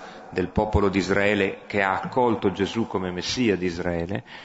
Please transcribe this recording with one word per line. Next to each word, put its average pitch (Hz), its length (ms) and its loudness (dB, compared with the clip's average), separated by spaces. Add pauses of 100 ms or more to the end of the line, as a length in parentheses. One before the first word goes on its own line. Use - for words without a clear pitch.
(300)
del 90 180 -2
popolo 107 400 2
di 95 100 0
Israele 98 680 2
che 101 160 0
ha 95 180 2
accolto 107 520 2
Gesù 98 340 -2
come 92 240 -4
Messia 95 460 0
di 90 100 -2
Israele, 87 580 -2 (200)